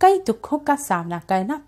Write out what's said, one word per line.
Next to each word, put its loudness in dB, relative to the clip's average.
कई 6
दुखों -4
का -2
सामना -4
करना -4